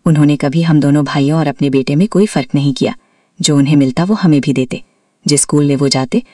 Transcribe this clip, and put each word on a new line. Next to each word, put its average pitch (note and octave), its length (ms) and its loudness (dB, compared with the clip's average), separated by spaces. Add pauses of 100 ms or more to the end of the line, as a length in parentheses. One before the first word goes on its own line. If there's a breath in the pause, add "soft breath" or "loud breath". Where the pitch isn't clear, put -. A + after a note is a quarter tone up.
उन्होंने D3 320 2
कभी C#3+ 240 -2
हम D#3+ 180 2
दोनों C#3+ 260 2
भाइयों D3 340 -2
और D3+ 80 0
अपने C#3 220 -2
बेटे C3+ 260 0
में F#3 120 2
कोई G3 200 0
फर्क - 280 -4
नहीं C#3+ 180 0
किया। - 220 -4 (440)
जो D#3 180 0
उन्हें C#3+ 180 2
मिलता, C#3 280 0
वो G#3 120 0
हमें D#3 260 2
भी C#3 120 -2
देते। B2+ 280 -4 (440)
जिस D3 160 0
स्कूल D3 260 0
में C#3 80 0
वो C#3 140 0
जाते, C3+ 340 -2 (100)